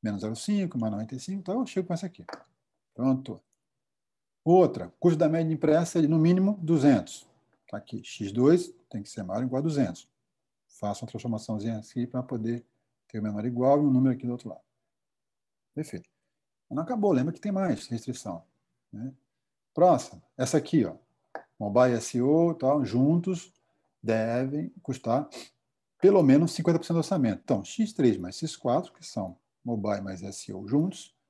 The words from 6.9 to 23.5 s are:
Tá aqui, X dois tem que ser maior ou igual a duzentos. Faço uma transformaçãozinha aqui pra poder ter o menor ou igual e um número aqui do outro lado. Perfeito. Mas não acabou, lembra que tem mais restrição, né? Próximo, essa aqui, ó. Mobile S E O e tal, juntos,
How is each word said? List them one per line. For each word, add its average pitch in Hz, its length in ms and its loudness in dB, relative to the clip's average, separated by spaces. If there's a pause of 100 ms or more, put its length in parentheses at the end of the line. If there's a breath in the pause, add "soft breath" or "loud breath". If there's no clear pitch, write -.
Tá - 80 -14
aqui, 104 300 -10
X 98 260 -10
dois 147 420 4 (160)
tem 101 140 -10
que - 60 -16
ser 107 140 -10
maior 95 180 -6
ou 131 60 -4
igual 131 120 -4
a 143 40 -4
duzentos. 135 460 -4 (680)
Faço 104 240 -6
uma 117 60 -14
transformaçãozinha 110 680 -6
aqui 120 280 -8
pra 127 160 -8
poder 117 420 -6 (420)
ter 110 120 -10
o 104 40 -6
menor 107 180 -6
ou 113 60 -4
igual 127 340 2
e 151 40 2
um 139 60 4
número 127 240 4
aqui 127 100 -10
do 120 80 -4
outro 120 160 -12
lado. - 120 -16 (1120)
Perfeito. - 360 -10 (600)
Mas - 60 -8
não 156 80 -4
acabou, 208 280 0
lembra 143 220 2
que - 60 -14
tem 208 120 -6
mais 190 360 -2
restrição, 113 560 -10 (480)
né? 123 220 -12 (600)
Próximo, 165 480 2 (160)
essa 127 200 0
aqui, 143 280 2
ó. 80 100 -8 (640)
Mobile 120 360 4
S 113 220 -4
E 120 40 0
O 160 300 4
e 156 40 -4
tal, 139 300 0
juntos, 165 680 0 (520)